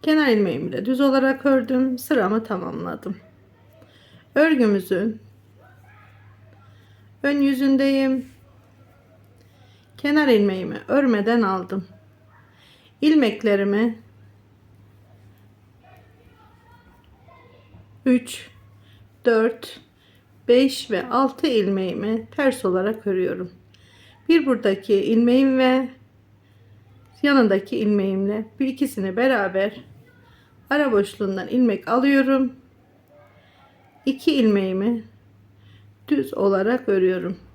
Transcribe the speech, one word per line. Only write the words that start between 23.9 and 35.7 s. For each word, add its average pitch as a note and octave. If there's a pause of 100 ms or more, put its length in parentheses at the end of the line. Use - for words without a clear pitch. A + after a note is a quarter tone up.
Bir D#4+
buradaki G#3+
ilmeğim A#3+
ve B3+ (1300)
yanındaki A3+
ilmeğimle G3+ (140)
bu C#4
ikisini B3+
beraber A3 (800)
ara C#4+
boşluğundan G3+
ilmek A#3
alıyorum. C4 (1500)
İki C4+
ilmeğimi G#3 (1040)